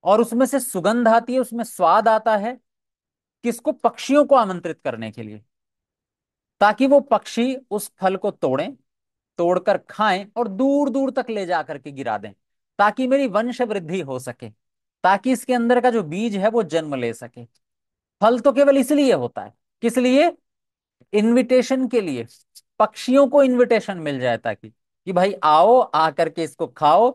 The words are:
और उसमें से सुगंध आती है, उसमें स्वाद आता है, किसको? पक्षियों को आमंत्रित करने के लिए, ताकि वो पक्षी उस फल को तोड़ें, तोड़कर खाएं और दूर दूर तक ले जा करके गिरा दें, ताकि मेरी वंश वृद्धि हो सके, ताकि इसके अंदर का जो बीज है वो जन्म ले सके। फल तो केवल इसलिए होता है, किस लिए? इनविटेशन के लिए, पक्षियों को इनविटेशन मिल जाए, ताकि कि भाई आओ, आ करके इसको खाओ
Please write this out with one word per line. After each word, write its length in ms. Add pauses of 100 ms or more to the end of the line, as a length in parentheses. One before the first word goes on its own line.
और 180
उसमें 240
से 140
सुगंध 480
आती 260
है, 60
उसमें 240
स्वाद 440
आता 300
है, 200 (840)
किसको? 300
पक्षियों 520
को 100
आमंत्रित 460
करने 300
के 120
लिए, 200 (1200)
ताकि 260
वो 140
पक्षी 540 (160)
उस 200 (100)
फल 160
को 140
तोड़ें, 440 (640)
तोड़कर 380 (120)
खाएं 360 (120)
और 100
दूर 420
दूर 220
तक 180
ले 160
जा 180
करके 280
गिरा 260
दें, 140 (480)
ताकि 280
मेरी 200
वंश 340
वृद्धि 400
हो 180
सके, 300 (540)
ताकि 280
इसके 220
अंदर 280
का 80
जो 140
बीज 320
है 140
वो 160
जन्म 300
ले 180
सके। 320 (760)
फल 180
तो 140
केवल 240
इसलिए 360
होता 280
है, 120 (300)
किस 140
लिए? 340 (840)
इनविटेशन 760
के 140
लिए, 240 (540)
पक्षियों 480
को 160
इनविटेशन 540
मिल 220
जाए, 180
ताकि 320
कि 440
भाई 200 (100)
आओ, 360
आ 320
करके 320
इसको 240
खाओ 480